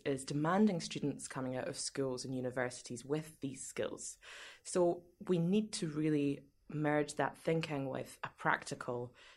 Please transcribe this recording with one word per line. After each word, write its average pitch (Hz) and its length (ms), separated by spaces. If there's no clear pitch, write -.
is 135 200
demanding 170 560
students - 460
coming 127 280
out 127 120
of 131 100
schools 127 480
and 131 100
universities 127 720
with 151 360
these 135 220
skills. - 540
So 175 400
we 185 100
need 196 360
to - 140
really 147 540
merge 147 480
that - 220
thinking 156 500
with 131 360
a - 140
practical 123 760